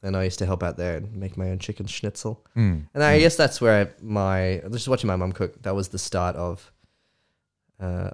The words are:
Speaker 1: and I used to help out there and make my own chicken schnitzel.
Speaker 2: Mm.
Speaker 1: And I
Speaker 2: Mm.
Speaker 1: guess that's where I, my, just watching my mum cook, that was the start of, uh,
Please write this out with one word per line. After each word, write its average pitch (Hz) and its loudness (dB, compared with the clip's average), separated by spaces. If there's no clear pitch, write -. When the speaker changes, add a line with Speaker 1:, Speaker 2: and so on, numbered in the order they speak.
Speaker 1:
and 95 -2
I 95 2
used 92 -2
to 95 0
help 92 0
out 85 -4
there 87 -2
and 104 -8
make 95 -8
my 92 -4
own 95 -4
chicken 101 -8
schnitzel. - -8
Speaker 2:
Mm. 87 2
Speaker 1:
And 147 0
I 151 8
Speaker 2:
Mm. - 8
Speaker 1:
guess 165 6
that's 147 2
where 107 6
I, - -8
my, 95 0
just 117 -6
watching 127 0
my 92 2
mum 92 0
cook, - -6
that 98 -4
was 98 -4
the 92 -10
start 90 -2
of, 85 -8
uh, 92 -4